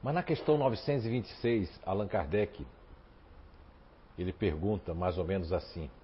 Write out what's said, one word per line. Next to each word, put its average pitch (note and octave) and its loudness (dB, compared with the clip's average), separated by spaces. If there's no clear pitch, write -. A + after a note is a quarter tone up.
Mas C#3 -2
na F3+ 0
questão D3+ 2
novecentos C3+ 2
e A2+ 0
vinte A#2+ 0
e - -16
seis, A2+ 0
Allan G2 0
Kardec, F#2+ 0
ele F2+ -2
pergunta F#2 0
mais F2+ 0
ou F2 0
menos F2 0
assim D#2 -4